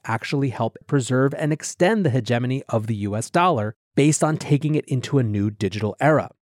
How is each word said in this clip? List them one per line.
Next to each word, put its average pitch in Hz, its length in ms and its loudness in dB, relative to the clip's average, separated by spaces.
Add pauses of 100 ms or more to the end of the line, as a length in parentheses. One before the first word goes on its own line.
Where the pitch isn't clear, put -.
actually 135 460 -2
help 113 260 -4 (100)
preserve 131 460 2
and 151 180 -2
extend 185 540 0
the 147 60 2
hegemony 123 580 0
of 110 200 -2
the 113 80 -2
U 101 200 -4
S 113 140 -6
dollar 151 440 2 (200)
based 151 280 4
on 156 140 2
taking 147 380 0
it 147 100 -2
into 139 340 -2
a 127 40 4
new 104 280 0
digital 104 480 -4
era? 131 320 2 (160)